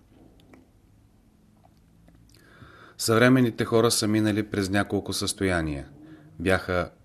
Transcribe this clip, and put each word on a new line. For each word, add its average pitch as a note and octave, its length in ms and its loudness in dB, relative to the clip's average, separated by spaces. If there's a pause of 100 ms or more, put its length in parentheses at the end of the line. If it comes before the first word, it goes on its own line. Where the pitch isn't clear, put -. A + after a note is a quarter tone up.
(3000)
Съвременните A#2+ 680 4
хора A2+ 260 2
са A2+ 160 -2
минали G#2+ 420 0
през G2 200 -2
няколко G2 440 -2
състояния. E2+ 760 -4 (500)
Бяха F2+ 520 -2 (140)